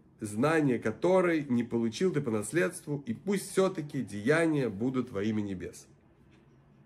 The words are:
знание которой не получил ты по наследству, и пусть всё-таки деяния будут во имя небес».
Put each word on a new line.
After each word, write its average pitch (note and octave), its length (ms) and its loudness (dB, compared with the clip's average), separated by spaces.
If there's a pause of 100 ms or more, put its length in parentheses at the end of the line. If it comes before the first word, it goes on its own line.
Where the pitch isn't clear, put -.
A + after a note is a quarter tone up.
(200)
знание B2 580 2
которой D#3+ 680 2
не A#2+ 160 2
получил A#2 480 0
ты D3 80 0
по A#2 100 -4
наследству, D3 760 -2
и A#2 80 -4
пусть F#3+ 360 -2
всё-таки F3+ 520 0
деяния C3+ 680 2
будут A#2+ 420 -2
во G2 120 -4
имя G#2+ 180 0
небес». F#2+ 460 -8 (1000)